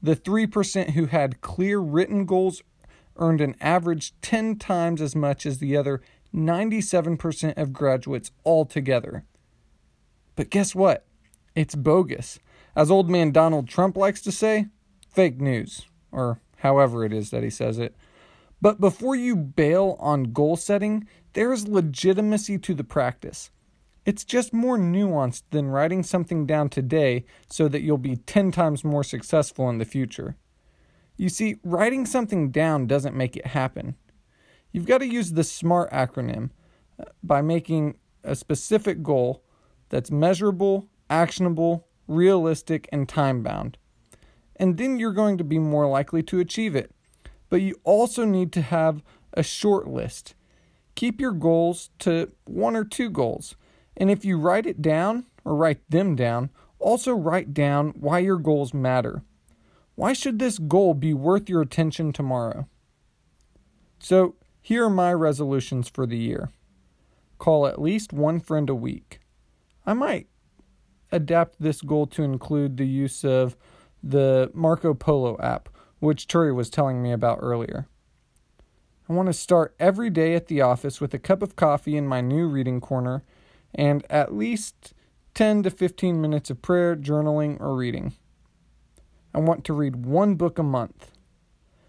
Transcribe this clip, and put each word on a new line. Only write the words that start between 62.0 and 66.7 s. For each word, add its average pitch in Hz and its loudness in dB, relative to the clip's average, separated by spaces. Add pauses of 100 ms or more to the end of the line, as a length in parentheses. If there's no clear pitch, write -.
tomorrow? 127 -4 (1300)
So 185 4 (260)
here 233 0
are 220 4
my 180 2
resolutions 139 0
for 135 -6
the 117 -4
year. 113 -6 (880)